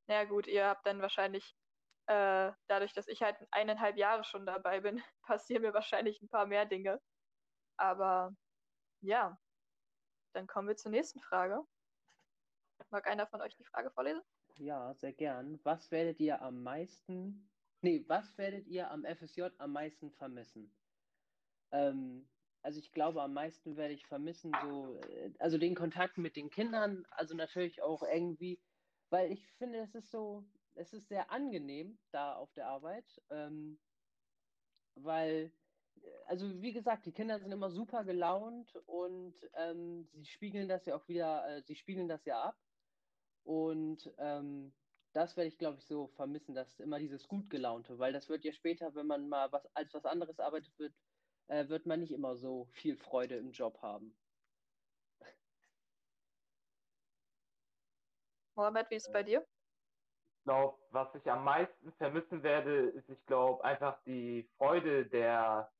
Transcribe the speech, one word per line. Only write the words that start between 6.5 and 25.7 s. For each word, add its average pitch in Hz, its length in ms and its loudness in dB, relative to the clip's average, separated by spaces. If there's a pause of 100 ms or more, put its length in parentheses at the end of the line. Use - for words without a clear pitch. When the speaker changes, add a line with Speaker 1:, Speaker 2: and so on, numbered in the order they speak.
Speaker 1:
Dinge. 196 340 0 (760)
Aber 190 580 4 (680)
ja, 196 360 2 (960)
dann 190 140 -6
kommen 202 220 -4
wir 214 80 2
zur - 140 -8
nächsten 269 300 2
Frage. 190 440 0 (1300)
Mag 202 180 -4
einer 208 180 0
von 214 140 -8
euch 220 160 -8
die - 80 -20
Frage 254 260 -6
vorlesen? 302 320 0 (340)
Speaker 2:
Ja, 139 380 -6
sehr 135 180 -8
gern. 147 520 -4
Was 160 260 0
werdet 165 300 2
ihr 151 220 4
am 123 200 -6
meisten, 185 880 -8 (300)
nee, 170 280 4
was 202 300 0
werdet 196 280 -4
ihr 180 240 -4
am 147 140 -8
F 165 180 -6
S 160 140 -16
J 180 220 -4
am 143 140 -6
meisten 151 400 -6
vermissen? 120 640 -14 (960)
Ähm, 135 560 0 (340)
also 151 160 -6
ich - 140 -16
glaube, 160 280 2
am 139 140 -2
meisten 156 420 -6
werde 147 180 -4
ich 143 120 -16
vermissen, 156 460 -8 (100)
so, 139 340 -6 (120)
äh, - 320 -10
also 160 180 4
den 175 160 4